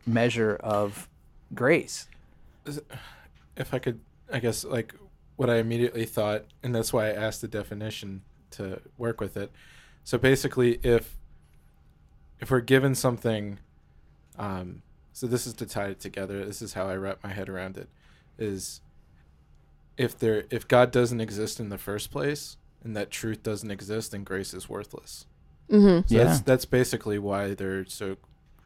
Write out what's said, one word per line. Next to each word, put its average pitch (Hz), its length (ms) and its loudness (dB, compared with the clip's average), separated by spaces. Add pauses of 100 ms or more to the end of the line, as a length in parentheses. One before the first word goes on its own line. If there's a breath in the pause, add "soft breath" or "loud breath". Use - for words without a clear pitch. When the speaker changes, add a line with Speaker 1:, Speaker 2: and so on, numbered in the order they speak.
Speaker 1:
measure 117 520 2
of 104 520 -2 (440)
grace. - 540 0 (580)
Speaker 2:
Is 147 120 -8
it, - 80 -12 (720 loud breath)
if - 160 -6
I 127 60 0
could, 117 200 -4 (320)
I 123 80 -2
guess, 113 240 -2
like, 117 300 -4 (420)
what 123 140 0
I 117 80 6
immediately 113 480 0
thought, 107 400 -2 (180)
and 123 120 -4
that's 113 180 -2
why 110 140 2
I 104 60 0
asked 107 280 -4
the 113 60 -8
definition 104 720 -8 (300)
to 95 300 -10 (160)
work 117 220 -4
with 98 160 -6
it. 101 160 -6 (520 soft breath)
So - 140 0
basically, 127 680 4
if, 117 340 4 (1200)
if 120 120 -8
we're 127 100 4
given 131 340 4
something, 110 640 -2 (800)
um, 92 440 -8 (300)
so - 160 -8
this 117 200 -2
is 113 80 -8
to 117 100 -8
tie 101 220 -4
it 95 120 -8
together, 98 460 -8
this 101 160 -10
is 104 120 -12
how 92 140 -4
I 92 80 -4
wrap 95 280 -6
my 98 100 -8
head 95 160 -8
around 185 280 -8
it, - 120 -14 (480)
is 98 440 -6 (1160)
if 123 200 -2
there, 110 320 0
if 117 180 -6
God 123 240 6
doesn't 120 280 2
exist 107 400 -4
in 107 100 -8
the 98 80 -8
first 101 340 -6
place, 143 460 -6 (260)
and 110 120 -8
that 101 160 -4
truth 110 320 -6
doesn't 107 280 -6
exist, 101 400 -6
then 101 120 -8
grace 95 300 -6
is 92 160 -12
worthless. - 560 -12 (440)
Speaker 3:
Mm-hmm. 196 380 10
Speaker 2:
So 113 80 6
Speaker 1:
Yeah. 113 100 10
Speaker 2:
that's, 156 160 6
that's 131 240 2
basically 113 540 0
why 101 340 -2
they're 95 320 -4
so, 98 320 -8 (480)